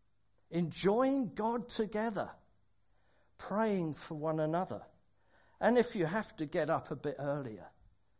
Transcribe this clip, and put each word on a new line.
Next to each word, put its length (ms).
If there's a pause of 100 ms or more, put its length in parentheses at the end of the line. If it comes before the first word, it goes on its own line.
(500)
Enjoying 840
God 360
together, 600 (1080)
praying 560
for 220
one 220
another. 440 (760)
And 180
if 180
you 80
have 320
to 100
get 220
up 220
a 60
bit 220
earlier, 480 (540)